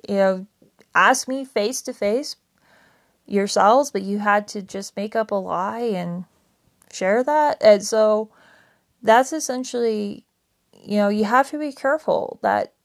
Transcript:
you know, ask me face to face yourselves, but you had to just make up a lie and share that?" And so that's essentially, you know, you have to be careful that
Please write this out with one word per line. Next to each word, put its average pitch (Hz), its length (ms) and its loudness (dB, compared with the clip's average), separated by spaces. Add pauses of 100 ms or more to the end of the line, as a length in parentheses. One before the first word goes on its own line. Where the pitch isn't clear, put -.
you 202 80 -4
know, 190 320 0 (460)
ask 208 340 4
me 262 180 -6
face 226 380 -2
to 254 100 -10
face 233 420 -2 (880)
yourselves, 202 680 2
but 196 120 -4
you 202 160 -4
had 208 300 0
to 208 120 -10
just 196 340 -12
make 214 200 -6
up 220 160 -2
a 208 40 0
lie 190 440 -4
and 180 460 -6 (680)
share 208 320 0
that?" 294 380 0
And 208 240 6
so 214 440 0 (720)
that's 240 320 4
essentially, 240 920 -4 (580)
you 208 140 -4
know, 202 120 4
you 214 160 2
have 254 260 2
to 302 80 -6
be 302 120 -6
careful - 720 -2
that - 320 0 (120)